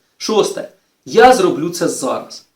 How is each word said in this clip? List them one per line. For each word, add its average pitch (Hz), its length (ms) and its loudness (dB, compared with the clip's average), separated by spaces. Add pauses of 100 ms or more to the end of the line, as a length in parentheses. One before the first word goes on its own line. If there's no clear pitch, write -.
(180)
Шосте. - 520 -2 (360)
Я 233 280 6
зроблю 170 360 0
це 170 180 -4
зараз. - 580 -8 (100)